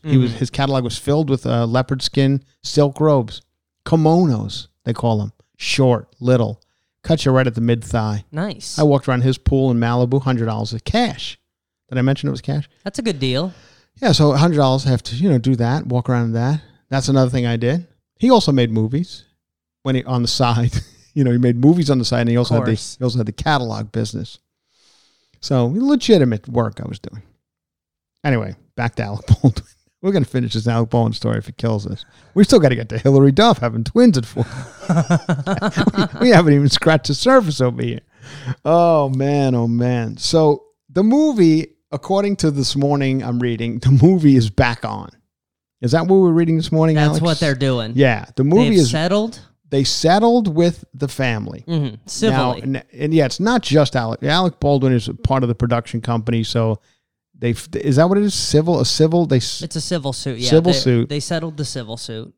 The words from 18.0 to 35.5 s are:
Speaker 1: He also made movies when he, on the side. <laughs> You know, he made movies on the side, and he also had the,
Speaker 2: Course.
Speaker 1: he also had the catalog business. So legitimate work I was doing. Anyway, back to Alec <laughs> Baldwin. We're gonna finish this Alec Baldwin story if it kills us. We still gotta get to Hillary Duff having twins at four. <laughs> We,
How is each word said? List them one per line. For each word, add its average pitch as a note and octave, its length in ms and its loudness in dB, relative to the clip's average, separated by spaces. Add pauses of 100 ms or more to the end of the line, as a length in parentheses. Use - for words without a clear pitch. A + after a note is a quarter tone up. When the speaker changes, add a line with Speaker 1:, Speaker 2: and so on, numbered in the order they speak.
Speaker 1:
He A#3 120 0
also A#3 220 4
made B2 200 2
movies A2 520 -4 (600)
when C3 120 -2
he, B2+ 80 -2
on B2 180 -2
the A#2 60 -2
side. A#2+ 500 0
<laughs> - 40 -4 (340)
You D3 80 2
know, B2+ 80 2
he A#2+ 60 2
made B2 200 2
movies D3 340 4
on C3 80 2
the A#2 60 -4
side, A#2+ 160 -2
and A#2 100 0
he A#2 60 2
also A#2+ 180 0
had A2+ 80 0
the, A#2+ 80 -2
Speaker 2:
Course. - 260 -6
Speaker 1:
he - 60 -6
also B2 160 -2
had G#2+ 80 -2
the A2 40 -8
catalog A2+ 600 -4
business. A2+ 480 -8 (1000)
So B2+ 260 0
legitimate F#3+ 840 2
work A#2 340 -4
I - 40 -12
was - 100 -12
doing. - 240 -18 (1000)
Anyway, B2 320 -2 (200)
back A#2 200 -6
to A#2 80 -6
Alec G#2 240 -10
<laughs> - 160 4
Baldwin. - 200 2 (380)
We're F#3 100 -2
gonna E3+ 140 0
finish B2 280 -4
this A2 140 -4
Alec A#2 220 0
Baldwin A2+ 240 0
story A2+ 240 -4
if G#2 100 -8
it - 100 -16
kills A2 280 -4
us. - 180 -12 (300)
We G3+ 100 6
still B3 160 6
gotta C#3 140 4
get A2+ 160 -8
to - 80 -8
Hillary C#3 340 6
Duff G#3 280 4
having A2+ 240 -4
twins A3+ 340 4
at A#2+ 80 -2
four. - 180 -6 (460)
<laughs> E3 80 2
We, F3 1200 -2